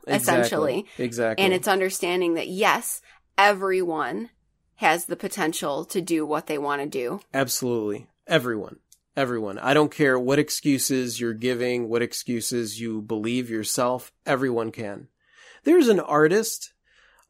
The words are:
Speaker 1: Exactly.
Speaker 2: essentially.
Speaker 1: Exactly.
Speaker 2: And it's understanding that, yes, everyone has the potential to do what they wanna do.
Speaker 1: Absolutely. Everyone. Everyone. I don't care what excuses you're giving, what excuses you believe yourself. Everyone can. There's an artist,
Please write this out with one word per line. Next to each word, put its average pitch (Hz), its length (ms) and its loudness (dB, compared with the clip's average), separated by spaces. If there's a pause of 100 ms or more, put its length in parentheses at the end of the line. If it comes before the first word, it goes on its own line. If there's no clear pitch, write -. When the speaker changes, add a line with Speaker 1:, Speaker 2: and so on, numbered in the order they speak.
Speaker 1:
Exactly. - 80 0 (260)
Speaker 2:
essentially. 156 460 0 (120)
Speaker 1:
Exactly. 117 460 0
Speaker 2:
And 185 80 4
it's 180 140 -2
understanding 185 680 0
that, 156 120 -2
yes, 185 540 0 (360)
everyone 185 920 0 (460)
has 170 300 2
the 175 100 -6
potential 160 720 -4
to - 140 -4
do 165 240 0
what 151 220 -2
they 151 120 -4
wanna 143 280 -2
do. 135 340 -6 (140)
Speaker 1:
Absolutely. 120 720 -2 (220)
Everyone. 120 500 -2 (380)
Everyone. 117 420 -2
I 131 160 2
don't 151 160 6
care 139 260 4
what 127 220 2
excuses 131 840 0
you're 117 140 -2
giving, 123 540 -2
what 117 140 0
excuses 117 800 -4
you 110 220 -6
believe 113 480 -2
yourself. 123 600 -2 (120)
Everyone 123 460 0
can. 107 380 -12 (560)
There's 302 240 6
an 208 100 6
artist, 160 720 2 (580)